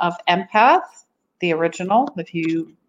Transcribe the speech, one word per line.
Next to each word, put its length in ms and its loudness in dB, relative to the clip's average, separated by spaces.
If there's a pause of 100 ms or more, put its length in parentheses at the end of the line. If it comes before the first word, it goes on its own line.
of 120 -2 (140)
empath, 540 4 (580)
the 140 0
original, 640 -2
if 180 -10
you, 400 -4 (140)